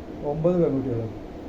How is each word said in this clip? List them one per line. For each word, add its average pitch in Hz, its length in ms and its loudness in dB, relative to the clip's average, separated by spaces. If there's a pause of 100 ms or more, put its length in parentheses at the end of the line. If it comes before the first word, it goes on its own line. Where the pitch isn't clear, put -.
(260)
ഒമ്പത് 165 380 4
പെൺകുട്ടികളും. 127 460 0 (380)